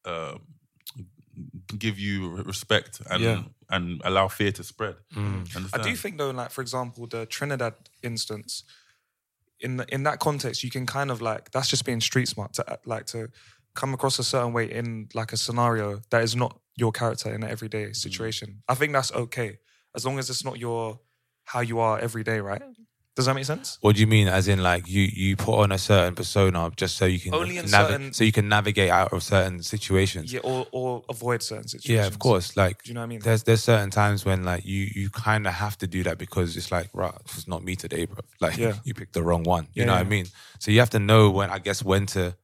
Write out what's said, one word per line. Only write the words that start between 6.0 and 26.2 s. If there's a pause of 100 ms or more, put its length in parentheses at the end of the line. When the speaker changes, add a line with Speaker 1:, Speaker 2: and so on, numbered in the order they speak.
Speaker 2:
though,
like,
for
example,
the
Trinidad (300)
instance, (960)
in
the,
in
that
context,
you
can
kind
of,
like,
that's
just
being
street
smart
to,
uh,
like,
to (440)
come
across
a
certain
way
in,
like,
a
scenario (100)
that
is
not (160)
your
character
in
an
everyday
Speaker 1:
Mm.
Speaker 2:
situation.
I
think
that's
okay (380)
as
long
as
it's
not
your, (460)
how
you
are
every
day,
right? (540)
Does
that
make
sense?
Speaker 3:
What
do
you
mean?
As
in,
like,
you,
you
put
on
a
certain
persona